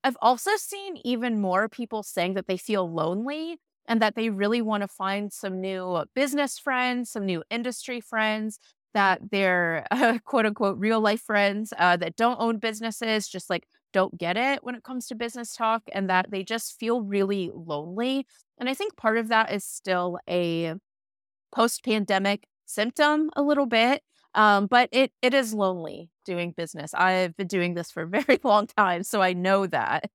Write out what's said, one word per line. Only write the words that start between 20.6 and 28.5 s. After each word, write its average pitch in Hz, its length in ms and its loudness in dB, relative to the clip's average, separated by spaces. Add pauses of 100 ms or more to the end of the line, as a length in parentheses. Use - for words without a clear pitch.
post-pandemic 208 920 0 (200)
symptom 302 680 2
a 285 80 0
little 285 240 2
bit, 233 360 4 (320)
um, 208 320 6
but 240 260 4
it, 262 200 4 (100)
it 254 100 4
is 240 220 2
lonely 180 560 -2 (140)
doing 175 280 -4
business. 165 400 -8
I've 185 440 2
been 196 100 -4
doing 175 280 0
this 170 160 -6
for 165 120 -8
a 165 60 -6
<laughs> 208 140 0
very 262 200 4
long 208 240 4